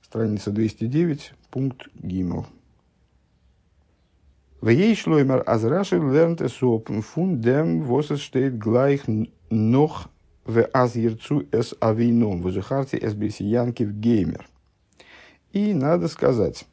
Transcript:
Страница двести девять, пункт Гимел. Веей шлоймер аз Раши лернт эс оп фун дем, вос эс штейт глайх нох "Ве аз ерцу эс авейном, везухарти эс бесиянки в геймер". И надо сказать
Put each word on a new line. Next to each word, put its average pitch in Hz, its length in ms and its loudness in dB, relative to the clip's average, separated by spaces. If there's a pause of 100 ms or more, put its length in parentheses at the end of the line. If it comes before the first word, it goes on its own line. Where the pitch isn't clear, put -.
Страница 107 480 -4
двести 110 380 -2
девять, 147 460 -2 (180)
пункт 131 420 -6
Гимел. 90 540 -4 (2250)
Веей 160 340 4
шлоймер 139 500 2
аз 110 200 0
Раши 180 320 0
лернт 160 440 2
эс 131 220 -4
оп 113 260 0 (120)
фун 160 400 -2
дем, 156 400 2
вос 143 300 -2
эс 143 100 -4
штейт 131 360 -2
глайх 127 440 2 (480)
нох 120 580 2 (380)
"Ве 113 280 2
аз 123 220 2
ерцу 117 560 -2
эс 117 280 -2
авейном, 113 600 2
везухарти 98 560 -4
эс 107 160 -4
бесиянки 107 680 -2
в 104 100 -4
геймер". 107 540 0 (1040)
И 208 200 0
надо 165 340 0
сказать - 640 0